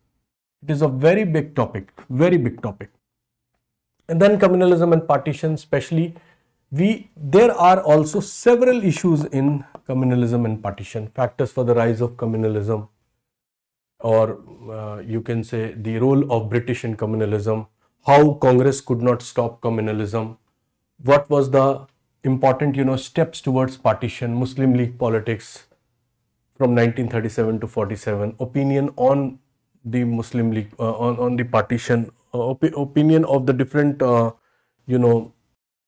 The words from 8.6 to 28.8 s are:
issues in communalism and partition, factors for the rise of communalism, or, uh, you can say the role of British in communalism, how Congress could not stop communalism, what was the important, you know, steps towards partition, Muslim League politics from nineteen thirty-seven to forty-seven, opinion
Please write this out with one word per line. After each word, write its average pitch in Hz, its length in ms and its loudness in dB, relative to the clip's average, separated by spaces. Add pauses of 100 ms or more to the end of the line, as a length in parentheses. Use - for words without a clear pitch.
issues 160 420 0
in 139 380 -2 (240)
communalism 123 580 0
and 110 180 -6
partition, 104 500 -10
factors 131 380 -4
for 131 140 -4
the 120 100 2
rise 113 260 0
of 120 100 -2
communalism, 110 760 -4 (1120)
or, 110 400 0 (320)
uh, 107 280 -12
you 113 220 -8
can 113 220 -6
say 110 300 -8
the 113 260 -6
role 135 320 2
of 110 180 0
British 120 360 -4
in 110 100 -6
communalism, 107 720 -4 (380)
how 147 300 6
Congress 135 460 4
could 123 200 -4
not 120 200 0
stop 117 400 -6
communalism, 110 760 -4 (640)
what 143 260 4
was 139 220 2
the 135 340 2 (380)
important, 135 520 0
you 139 100 0
know, 131 100 0
steps - 460 -4
towards 131 360 -2
partition, 117 560 -4
Muslim 131 400 0
League 120 240 -2
politics 113 720 -4 (880)
from 123 160 2
nineteen 117 360 0
thirty-seven 110 500 -4
to 110 80 -8
forty-seven, 104 720 -6
opinion 139 560 -2